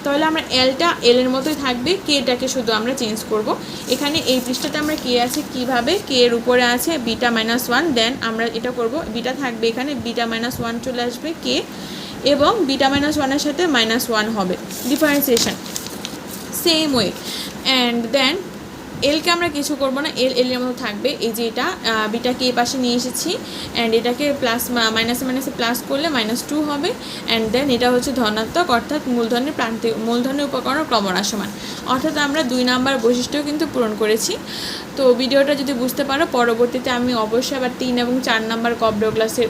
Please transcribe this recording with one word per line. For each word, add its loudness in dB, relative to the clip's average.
তাহলে 2
আমরা 0
এলটা 2
এল 8
এর 2
মতোই 0
থাকবে, 0
কেটাকে 2
শুধু -2
আমরা 0
চেঞ্জ -4
করব। 0
এখানে 0
এই 2
পৃষ্ঠাতে -4
আমরা -2
কে 2
আছে, 0
কিভাবে 0
কে 0
এর 6
উপরে 4
আছে 2
বিটা 0
মাইনাস 0
ওয়ান, 2
then 2
আমরা -2
এটা -4
করব, -2
বিটা -4
থাকবে -2
এখানে, -2
বিটা -2
মাইনাস -4
ওয়ান -4
চলে -4
আসবে -4
কে 0
এবং 4
বিটা 4
মাইনাস 2
ওয়ানের 2
সাথে 0
মাইনাস 2
ওয়ান 0
হবে 0
ডিফারেন্সিয়েশন, 2
same 4
way। 2
And 0
then 4
এলকে 2
আমরা 2
কিছু -2
করব 0
না, -2
এল 0
এল 2
এর -2
মতো -2
থাকবে। -4
এই -2
যে -2
এটা, -4
আহ, -2
বিটাকে -2
এই 2
পাশে 0
নিয়ে 2
এসেছি -2
and 2
এটাকে 2
প্লাস 0
মা-, 2
মাইনাসে 0
মাইনাসে -2
প্লাস 0
করলে 0
মাইনাস 0
টু 0
হবে -2
and 0
then 2
এটা 4
হচ্ছে 0
ধনাত্মক, 0
অর্থাৎ 0
মূলধনের 0
প্রান্তিক, -2
মূলধনের 0
উপকরণ -2
ক্রমহ্রাসমান, 0
অর্থাৎ 0
আমরা 0
দুই 2
নাম্বার 2
বৈশিষ্ট্য 2
কিন্তু -2
পূরণ 0
করেছি। 2
তো 6
ভিডিওটা 4
যদি -2
বুঝতে 0
পারো, 2
পরবর্তীতে 2
আমি 2
অবশ্যই 0
আবার 0
তিন 0
এবং 2
চার 2
নাম্বার -2
কব্র 2
ক্লাসের 0